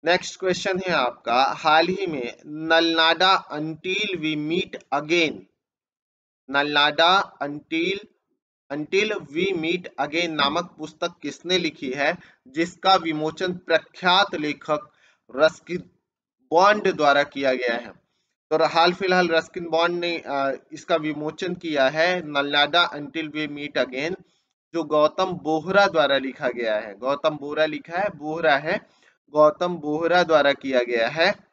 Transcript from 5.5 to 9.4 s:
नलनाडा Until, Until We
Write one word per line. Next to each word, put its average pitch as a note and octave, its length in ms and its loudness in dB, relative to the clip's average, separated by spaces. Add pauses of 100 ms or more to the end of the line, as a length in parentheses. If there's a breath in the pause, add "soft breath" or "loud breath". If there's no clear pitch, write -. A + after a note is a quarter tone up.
नलनाडा D3 920 2
Until, D#3+ 560 -4 (760)
Until F#3+ 400 -2
We E3 400 -4